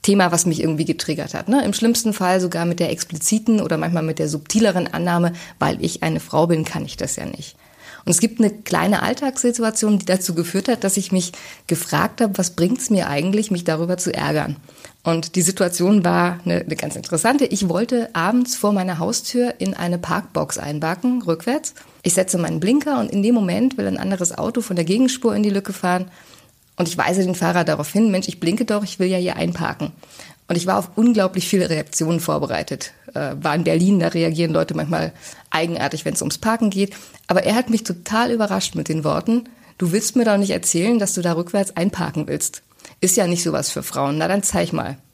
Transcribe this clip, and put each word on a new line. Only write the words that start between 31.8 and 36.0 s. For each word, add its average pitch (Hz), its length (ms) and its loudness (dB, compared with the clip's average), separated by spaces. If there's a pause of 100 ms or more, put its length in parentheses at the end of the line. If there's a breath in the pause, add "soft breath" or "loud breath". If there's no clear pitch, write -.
vorbereitet. 151 760 -4 (200)
Äh, 143 260 -4
war 151 140 0
in 165 100 0
Berlin, 175 360 4
da 165 80 2
reagieren 165 440 0
Leute 160 220 0
manchmal 160 400 -2 (380 loud breath)
eigenartig, 160 520 -2